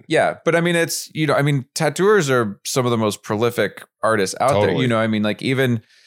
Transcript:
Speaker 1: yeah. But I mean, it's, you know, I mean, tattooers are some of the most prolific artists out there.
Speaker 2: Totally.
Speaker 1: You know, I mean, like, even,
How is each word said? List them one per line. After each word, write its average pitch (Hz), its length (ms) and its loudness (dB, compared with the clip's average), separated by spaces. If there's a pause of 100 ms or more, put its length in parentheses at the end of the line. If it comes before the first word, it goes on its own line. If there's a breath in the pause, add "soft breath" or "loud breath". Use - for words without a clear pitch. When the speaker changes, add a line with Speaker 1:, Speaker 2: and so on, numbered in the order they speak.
Speaker 1:
yeah. 117 380 0
But 165 100 2
I 170 60 2
mean, 175 140 0
it's, - 380 -4
you 156 140 -2
know, 139 80 2
I 135 60 2
mean, 143 240 0 (100)
tattooers 165 540 2
are 113 360 0
some 127 200 0
of 123 60 0
the 117 60 0
most 107 260 -2
prolific 113 600 -2 (180)
artists 104 380 0
out 131 140 2
there. 104 80 2
Speaker 2:
Totally. 98 200 0
Speaker 1:
You 127 60 0
know, 113 100 0
I 113 100 0
mean, 107 160 -2
like, 107 180 -4
even, 123 400 0 (260 soft breath)